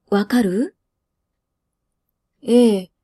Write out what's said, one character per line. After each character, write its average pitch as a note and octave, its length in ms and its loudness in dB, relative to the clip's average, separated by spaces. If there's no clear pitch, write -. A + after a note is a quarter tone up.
わ G3+ 160 -2
か B3 160 -2
る？ G#3+ 340 -4
え A#3 340 2
え、 F#3 140 -10